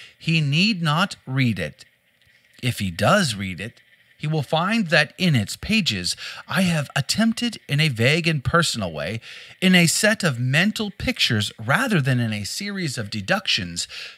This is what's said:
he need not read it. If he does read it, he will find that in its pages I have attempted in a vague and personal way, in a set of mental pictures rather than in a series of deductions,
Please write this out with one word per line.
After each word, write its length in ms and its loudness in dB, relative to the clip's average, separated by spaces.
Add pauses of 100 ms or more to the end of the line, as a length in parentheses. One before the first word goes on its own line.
(180)
he 220 0
need 420 2
not 360 0 (100)
read 320 0
it. 240 -8 (800)
If 160 -2
he 100 -2
does 460 2
read 240 -8
it, 220 -12 (380)
he 60 -8
will 160 0
find 460 0
that 320 2
in 160 2
its 200 0
pages 600 -2 (320)
I 160 2
have 320 0
attempted 720 0
in 120 0
a 100 4
vague 360 2
and 180 0
personal 480 0
way, 300 -6 (400)
in 140 6
a 100 6
set 380 2
of 160 -2
mental 500 0
pictures 600 -2 (120)
rather 380 2
than 180 2
in 140 -2
a 100 -6
series 540 -6
of 140 -8
deductions, 760 -4 (300)